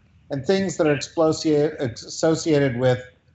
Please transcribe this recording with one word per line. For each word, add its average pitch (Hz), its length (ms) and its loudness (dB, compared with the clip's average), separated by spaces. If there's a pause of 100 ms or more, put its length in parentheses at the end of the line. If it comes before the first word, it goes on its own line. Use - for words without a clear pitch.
(300)
and 139 140 -6
things 196 320 0
that 170 100 2
are 147 80 4
explosi-, 156 840 0
associated 143 1000 0
with, 127 220 2 (340)